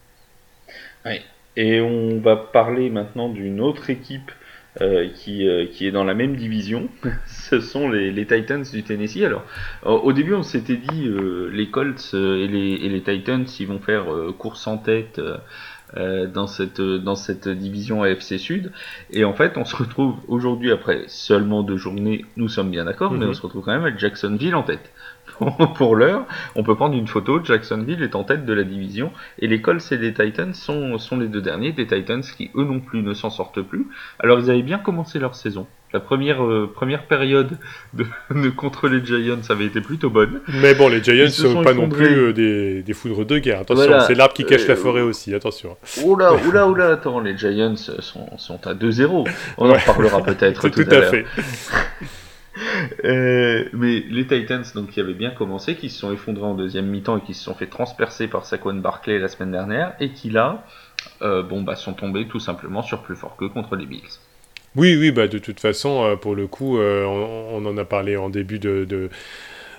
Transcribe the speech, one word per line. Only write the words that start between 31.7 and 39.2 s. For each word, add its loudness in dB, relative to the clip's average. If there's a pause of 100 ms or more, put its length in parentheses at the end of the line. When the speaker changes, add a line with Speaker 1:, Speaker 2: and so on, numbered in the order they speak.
Speaker 1:
des -4
Titans -2
qui, -12
eux 0
non -2
plus, -6
ne -4
s'en -6
sortent -8
plus. -6 (320)
Alors, 6
ils 0
avaient 4
bien -4
commencé -4
leur -4
saison. -8 (260)
La 0
première, 0
euh, 2
première -4
période 2 (360)
de, -2 (260)
<laughs> -
de 2
contre -2
les 2
Giants 0 (100)